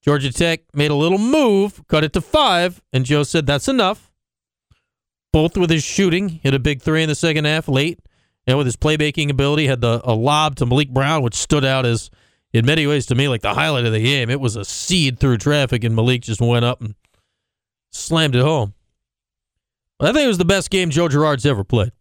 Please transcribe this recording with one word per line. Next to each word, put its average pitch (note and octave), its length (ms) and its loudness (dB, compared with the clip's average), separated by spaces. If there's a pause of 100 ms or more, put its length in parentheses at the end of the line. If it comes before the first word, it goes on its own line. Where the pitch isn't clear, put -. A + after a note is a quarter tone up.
Georgia C#3+ 300 0
Tech E3 300 -2 (120)
made D3 160 0
a D3 60 0
little E3+ 240 2
move, G#3+ 680 2
cut D#3 160 2
it D#3 100 -4
to F3 80 -2
five, F#3 600 0 (100)
and C3 140 0
Joe D3 160 2
said, D3 240 -2
"That's C#3+ 220 -2
enough." A3 380 0 (1300)
Both D#3+ 240 2
with F3 120 0
his D#3 140 2
shooting, F#3+ 460 0
hit C#3 240 -2
a C#3 60 0
big C#3+ 220 -2
three D#3+ 220 0
in D#3 60 -2
the D3+ 40 -2
second D#3 320 -2
half D#3 220 -2
late, D3 320 -2 (480)
and B2+ 100 2
with D3 80 0
his A#2+ 120 -2
playmaking D3+ 520 0
ability, C#3+ 380 2
had B2+ 140 -2
the, A#2 240 0
a A#2 100 0
lob D3 400 0
to B2+ 100 -2
Malik C3+ 240 0
Brown, C#3 320 0
which A#2+ 140 -2
stood D3 300 0
out C3+ 200 0
as, A#2 240 -2 (440)
in A#2 120 2
many D3+ 220 2
ways D3 200 0
to C3 60 -2
me, C3+ 140 2
like A#2+ 140 -2
the G2+ 120 -2
highlight D3 320 -2
of A2+ 60 0
the A2 100 0
game. B2+ 280 0
It C#3 100 -2
was A#2+ 160 -2
a G#2 80 -10
seed D3 560 -2
through B2+ 180 2
traffic, C3+ 460 0
and A2+ 120 0
Malik A#2+ 260 0
just A2+ 180 -6
went A#2+ 260 2
up B2 160 -4
and G#2+ 140 -10 (960)
slammed D#3 440 -2
it B2 60 4
home. C3+ 320 0 (1300)
But D3+ 100 0
I A#3 40 0
think D4 100 2
it C4 60 2
was F#3+ 100 0
the F3+ 60 2
best F#3+ 260 0
game F#3 180 0
Joe D#3+ 200 0
Girard's D3 360 0
ever A2 200 2
played. A#2 360 0